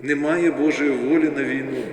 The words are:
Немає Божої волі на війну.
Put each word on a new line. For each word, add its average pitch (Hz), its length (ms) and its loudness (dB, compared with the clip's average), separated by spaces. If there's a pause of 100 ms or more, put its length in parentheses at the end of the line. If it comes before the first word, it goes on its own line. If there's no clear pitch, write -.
Немає 151 480 0
Божої 143 380 0
волі 143 460 2
на 139 80 -2
війну. 131 500 -4